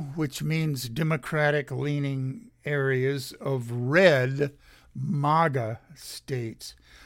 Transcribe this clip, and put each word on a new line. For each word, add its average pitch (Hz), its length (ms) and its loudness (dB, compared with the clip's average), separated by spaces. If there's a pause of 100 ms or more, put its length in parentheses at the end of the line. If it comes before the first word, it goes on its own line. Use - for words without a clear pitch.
(160)
which 151 260 -4
means 151 460 -2
Democratic-leaning 143 1600 -2 (140)
areas, 135 760 0
of 131 300 -4
red 139 800 4 (400)
maga 143 840 0 (160)
states, - 800 -10 (320)